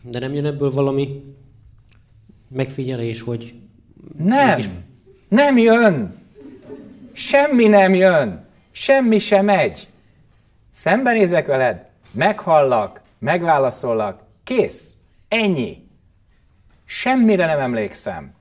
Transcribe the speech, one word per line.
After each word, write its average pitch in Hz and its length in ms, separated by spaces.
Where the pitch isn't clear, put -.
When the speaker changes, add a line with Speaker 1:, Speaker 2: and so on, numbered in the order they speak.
Speaker 1:
De 120 180
nem 131 140
jön 147 120
ebből 143 260
valami 139 520
megfigyelés, 127 760
hogy 117 320
Speaker 2:
Nem. 247 300
Speaker 1:
mégis 113 220
Speaker 2:
Nem 269 300
jön! 220 560
Semmi 277 560
nem 196 260
jön! 160 520
Semmi 247 480
sem 196 260
megy! 175 420
Szembenézek 202 760
veled, 127 400
meghallak, 139 920
megválaszollak, 131 1000
kész! - 540
Ennyi! 196 600
Semmire 220 600
nem 156 140
emlékszem. 104 800